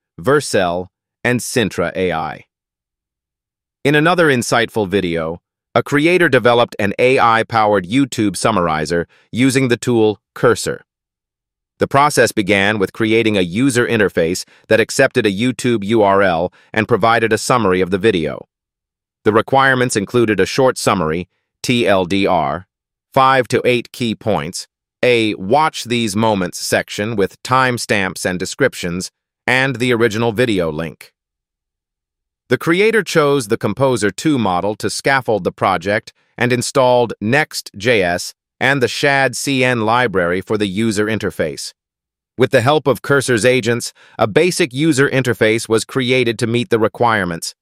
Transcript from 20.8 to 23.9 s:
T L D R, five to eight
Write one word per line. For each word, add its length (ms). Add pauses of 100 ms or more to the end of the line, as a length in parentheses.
T 240
L 200
D 200
R, 420 (460)
five 360
to 140
eight 280